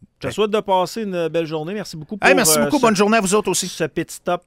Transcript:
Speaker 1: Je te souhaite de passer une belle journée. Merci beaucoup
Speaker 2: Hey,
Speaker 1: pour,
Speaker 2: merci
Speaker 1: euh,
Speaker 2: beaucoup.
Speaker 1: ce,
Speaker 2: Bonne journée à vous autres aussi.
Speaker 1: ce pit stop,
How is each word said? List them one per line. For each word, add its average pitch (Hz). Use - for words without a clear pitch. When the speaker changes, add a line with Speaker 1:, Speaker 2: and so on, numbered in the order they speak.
Speaker 1:
Je 135
te 127
souhaite 214
de 214
passer 185
une 180
belle 165
journée. 156
Merci 196
beaucoup 156
Speaker 2:
Hey, -
Speaker 1:
pour, 277
Speaker 2:
merci 196
Speaker 1:
euh, 147
Speaker 2:
beaucoup. 147
Speaker 1:
ce, -
Speaker 2:
Bonne 202
journée 208
à 220
vous 185
autres 202
aussi. 180
Speaker 1:
ce -
pit 156
stop, -